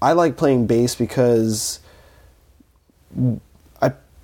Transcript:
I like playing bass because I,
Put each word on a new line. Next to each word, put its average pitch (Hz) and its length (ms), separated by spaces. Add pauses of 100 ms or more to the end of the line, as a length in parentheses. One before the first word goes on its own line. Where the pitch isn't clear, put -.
I 139 100
like 165 240
playing 131 300
bass 117 280
because 113 840 (2000)
I, - 100 (320)